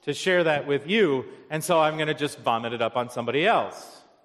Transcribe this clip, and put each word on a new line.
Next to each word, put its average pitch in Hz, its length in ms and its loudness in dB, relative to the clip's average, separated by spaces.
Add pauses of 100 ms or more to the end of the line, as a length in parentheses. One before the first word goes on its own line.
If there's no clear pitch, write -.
to 147 120 -4
share 180 300 2
that 147 220 0
with 143 200 0
you, 160 440 2 (200)
and 156 120 -4
so 165 180 4
I'm 156 180 2
gonna 156 160 0
just 147 240 -6
vomit 117 340 0
it 117 80 -4
up 113 160 0
on 120 140 -2
somebody 123 360 -2
else. 143 540 -2 (240)